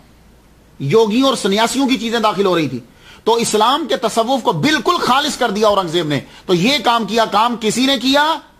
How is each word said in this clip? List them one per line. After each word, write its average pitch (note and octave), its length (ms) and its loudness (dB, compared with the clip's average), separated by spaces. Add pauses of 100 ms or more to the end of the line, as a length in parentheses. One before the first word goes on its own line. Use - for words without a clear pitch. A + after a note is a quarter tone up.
(800)
योगियों A3 480 2
और A#3+ 60 0
सन्यासियों A3 520 0
की B3 100 0
चीजें A3+ 240 -4
दाखिल G3+ 240 0
हो F#3 100 2
रही D#3 140 0
थी, B2 140 -10 (420)
तो A3+ 120 2
इस्लाम A#3 480 0
के B3 120 -2
तसव्वुफ A3+ 440 -2
को A#3 120 0
बिल्कुल D4 440 0
खालिस C4+ 400 0
कर A#3 140 -2
दिया G#3+ 180 2
औरंगजेब F3 400 0
ने। C3+ 160 -2 (220)
तो F#3 60 0
ये A#3+ 260 2
काम A#3 260 0
किया, A3 200 0
काम A3 300 0
किसी A#3+ 320 0
ने C#4 100 0
किया C#4+ 460 0 (160)